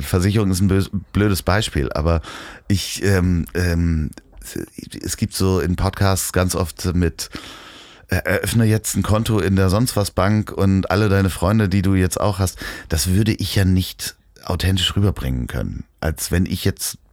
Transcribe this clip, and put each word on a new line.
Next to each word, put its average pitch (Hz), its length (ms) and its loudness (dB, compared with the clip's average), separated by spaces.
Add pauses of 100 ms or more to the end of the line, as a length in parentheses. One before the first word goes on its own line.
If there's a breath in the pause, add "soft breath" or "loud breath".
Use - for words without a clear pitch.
Versicherung 95 500 2
ist 90 100 0
ein 98 80 4
bös-, 95 220 0 (240)
blödes 101 280 2
Beispiel, 90 520 0
aber 82 260 2 (480 loud breath)
ich, - 340 -2
ähm, 90 520 2
ähm, 85 560 0 (920)
es - 140 -6
gibt - 160 -2
so 92 280 2
in 85 160 0
Podcasts 95 580 0
ganz 90 200 2
oft 85 400 -2
mit, 87 360 -2 (760 loud breath)
äh, 90 80 0
„Eröffne 104 500 0
jetzt 107 300 0
ein 98 60 2
Konto 107 380 0
in 95 160 2
der 95 140 4
sonst 113 260 0
was 101 140 0
Bank 104 420 0
und 98 380 2
alle 104 180 2
deine 98 220 4
Freunde, 101 400 2
die 98 100 2
du 98 140 2
jetzt 92 260 0
auch 95 180 0
hast.“ 95 200 -2 (320 loud breath)
Das 82 180 0
würde 104 240 2
ich - 240 -4
ja 98 80 4
nicht - 500 0 (300)
authentisch 90 500 0
rüberbringen 67 520 0
können, 55 380 -6 (160)
als - 300 -4
wenn 90 140 2
ich - 220 -4
jetzt - 320 -4 (140)